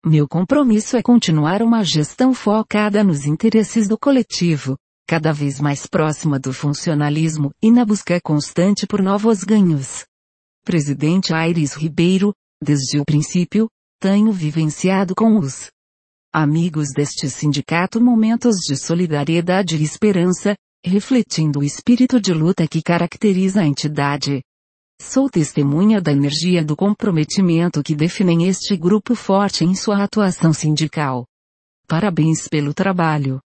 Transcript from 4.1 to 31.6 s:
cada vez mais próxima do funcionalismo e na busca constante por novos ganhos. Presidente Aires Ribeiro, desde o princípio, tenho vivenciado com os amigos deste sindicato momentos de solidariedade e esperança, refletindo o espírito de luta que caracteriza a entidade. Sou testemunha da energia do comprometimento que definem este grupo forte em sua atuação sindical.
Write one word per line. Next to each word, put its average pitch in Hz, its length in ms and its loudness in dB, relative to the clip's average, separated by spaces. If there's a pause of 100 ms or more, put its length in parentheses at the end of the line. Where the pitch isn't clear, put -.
cada 160 280 0
vez 143 260 -4
mais 143 280 -4
próxima 151 520 -2
do 131 140 -6
funcionalismo 147 960 -2 (100)
e 226 100 4
na 240 120 6
busca 190 380 -2
constante 175 640 0
por 196 160 -2
novos 202 420 0
ganhos. 180 600 0 (580)
Presidente 156 720 -2
Aires 160 400 -2
Ribeiro, 175 580 0 (320)
desde 147 360 0
o 143 40 -2
princípio, 175 640 0 (320)
tenho 208 320 2
vivenciado 175 840 -2
com 220 220 2
os 139 300 -4 (640)
amigos 156 640 0
deste 147 320 -4
sindicato 156 720 -2
momentos 233 580 2
de 147 200 -4
solidariedade 170 1000 -2
e 151 80 0
esperança, 185 720 0 (300)
refletindo 180 720 0
o 143 40 -2
espírito 240 580 2
de 190 100 -2
luta 160 360 2
que 165 160 -4
caracteriza 185 760 0
a 165 40 2
entidade. 143 760 -2 (600)
Sou 269 280 -2
testemunha 165 720 2
da 156 100 0
energia 151 500 0
do 151 140 -2
comprometimento 175 1080 0
que 156 140 -2
definem 170 540 2
este 190 260 -2
grupo 202 400 0
forte 196 480 0
em 175 100 2
sua 202 300 -2
atuação 185 480 0
sindical. 147 720 -2 (640)